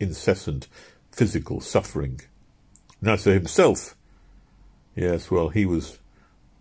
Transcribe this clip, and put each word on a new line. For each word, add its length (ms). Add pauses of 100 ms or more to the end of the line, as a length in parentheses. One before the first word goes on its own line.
incessant 680 (420)
physical 500
suffering. 600 (800)
And 100
as 140
for 80
himself, 640 (1000)
yes, 360
well, 200
he 160
was 320 (640)